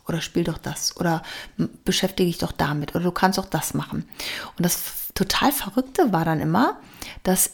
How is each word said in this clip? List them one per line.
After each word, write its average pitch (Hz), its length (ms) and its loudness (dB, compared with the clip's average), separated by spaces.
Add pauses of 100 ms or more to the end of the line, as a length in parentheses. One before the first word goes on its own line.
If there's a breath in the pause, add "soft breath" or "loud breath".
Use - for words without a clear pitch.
oder 165 140 -2
spiel - 220 0
doch 165 140 -2
das - 400 -6
oder 165 260 0 (340 loud breath)
m-, - 120 0 (160)
beschäftige 185 420 2
dich 170 100 -2
doch - 140 -4
damit 147 440 -2
oder 175 80 0
du 180 80 2
kannst 190 260 2
doch 190 80 -2
das - 280 -2
machen.“ 151 320 -4 (520 loud breath)
Und 170 80 0
das 175 100 2
f-, - 380 -8
total - 380 2
Verrückte 262 600 0
war 165 140 2
dann 160 160 2
immer, 220 360 4 (460 loud breath)
dass - 300 2